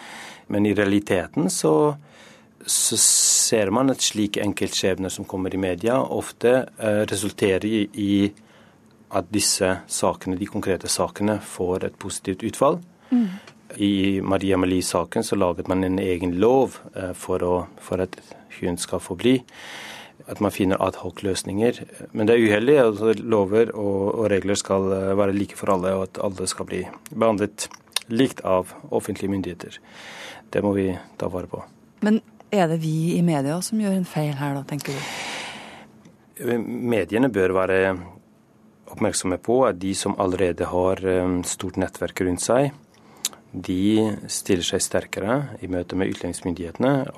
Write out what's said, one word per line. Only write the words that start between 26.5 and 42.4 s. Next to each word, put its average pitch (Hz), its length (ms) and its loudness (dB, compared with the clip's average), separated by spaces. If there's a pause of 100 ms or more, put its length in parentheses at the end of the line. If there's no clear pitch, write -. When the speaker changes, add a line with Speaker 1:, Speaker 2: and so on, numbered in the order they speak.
Speaker 1:
bli 92 140 -4 (300)
behandlet 110 560 0 (400)
likt 123 360 0
av 92 280 0 (180)
offentlige 104 400 -4
myndigheter. 87 480 -6 (720)
Det 98 140 0
må 101 120 2
vi 95 140 2 (300)
ta 92 80 -2
vare 90 200 -8
på. - 140 -10 (420)
Speaker 2:
Men 214 160 4 (280)
er 196 220 2
det 165 100 -2
vi 160 380 0
i 175 40 4
media 151 380 2
som 220 200 -4
gjør 196 180 0
en 180 100 -2
feil 151 240 -2
her 139 240 -4
da, 139 80 -8
tenker 139 320 -6
du? - 1700 -10
Speaker 1:
Mediene 117 640 0
bør 95 300 2
være 92 220 2 (1080)
oppmerksomme 92 560 -2
på 123 240 2
at 92 80 0
de 95 160 -2
som 98 240 -2
allerede 90 560 0
har, 92 320 2
eh, 90 400 2
stort - 320 -8
nettverk 90 480 -4
rundt 90 160 0